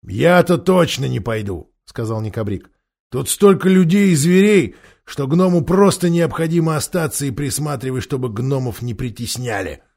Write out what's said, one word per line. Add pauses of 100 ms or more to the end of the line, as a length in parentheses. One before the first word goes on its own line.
Я-то
точно
не
пойду, — (140)
сказал
Никабрик. — (400)
Тут
столько
людей
и
зверей, (300)
что
гному
просто
необходимо
остаться
и
присматривать,
чтобы
гномов
не
притесняли. (140)